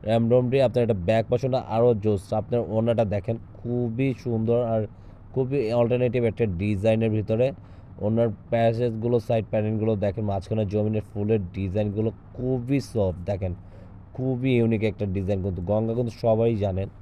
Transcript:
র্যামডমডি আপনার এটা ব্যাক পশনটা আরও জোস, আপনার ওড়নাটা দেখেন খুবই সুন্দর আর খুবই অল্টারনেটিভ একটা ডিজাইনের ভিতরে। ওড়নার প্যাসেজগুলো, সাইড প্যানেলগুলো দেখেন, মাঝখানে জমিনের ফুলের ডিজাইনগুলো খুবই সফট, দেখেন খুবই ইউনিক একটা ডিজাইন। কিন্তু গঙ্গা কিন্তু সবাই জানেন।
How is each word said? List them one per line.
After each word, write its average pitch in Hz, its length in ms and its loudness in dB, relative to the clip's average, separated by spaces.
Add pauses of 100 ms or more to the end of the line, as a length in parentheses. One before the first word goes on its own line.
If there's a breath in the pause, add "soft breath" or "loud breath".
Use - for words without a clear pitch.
র্যামডমডি 120 580 4
আপনার 123 220 2
এটা 113 100 2
ব্যাক 104 360 2
পশনটা 127 280 0
আরও 117 360 4
জোস, 104 400 0
আপনার 117 360 -2
ওড়নাটা 113 360 2
দেখেন 104 320 -2 (200)
খুবই 120 560 -2 (100)
সুন্দর 117 400 0
আর 113 180 0 (520 loud breath)
খুবই 131 400 0
অল্টারনেটিভ 120 500 2
একটা 113 220 2
ডিজাইনের 107 640 2
ভিতরে। 110 420 0 (500 loud breath)
ওড়নার 113 280 2 (200)
প্যাসেজগুলো, 117 680 2
সাইড 113 300 0
প্যানেলগুলো 110 460 0
দেখেন, 101 300 -2
মাঝখানে 104 400 -2
জমিনের 107 360 0 (120)
ফুলের 104 260 0 (140)
ডিজাইনগুলো 104 580 -2 (220)
খুবই 127 460 -2
সফট, 92 460 -2
দেখেন 95 280 -4 (600 loud breath)
খুবই 131 420 0
ইউনিক 113 280 4
একটা 104 220 -2
ডিজাইন। 95 380 -2
কিন্তু 92 180 -4
গঙ্গা 110 320 0
কিন্তু 120 180 -2 (100)
সবাই 113 340 4
জানেন। 98 340 -2 (120)